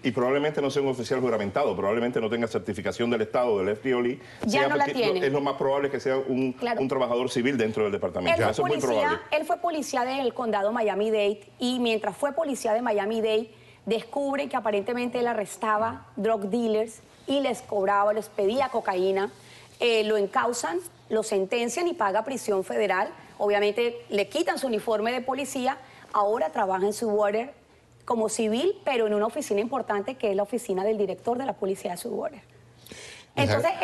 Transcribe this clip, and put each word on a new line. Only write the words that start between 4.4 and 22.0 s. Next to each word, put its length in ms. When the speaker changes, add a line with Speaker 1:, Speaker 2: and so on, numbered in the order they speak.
Speaker 2:
Ya 160
Speaker 1:
sea 80
Speaker 2:
no 80
la 80
Speaker 1:
porque 220
lo, 60
Speaker 2:
tiene. 140
Speaker 1:
es 60
lo 80
más 140
probable 360
que 80
sea 200
un, 340
Speaker 2:
Claro. 300
Speaker 1:
un 60
trabajador 420
civil 260
dentro 280
del 80
departamento. 440
Speaker 2:
Él 80
fue 80
Speaker 1:
Eso 100
es 60
muy 100
Speaker 2:
policía, 300
Speaker 1:
probable. 300
Speaker 2:
él 80
fue 100
policía 480
del 300
condado 360
Miami-Dade 720
y 220
mientras 340
fue 180
policía 420
de 80
Miami-Dade, 680
descubren 640
que 60
aparentemente 640
él 80
arrestaba 880
drug 360
dealers 500
y 140
les 220
cobraba, 500
les 160
pedía 400
cocaína. 640
Eh, 240
lo 140
encausan, 600
lo 160
sentencian 640
y 60
paga 280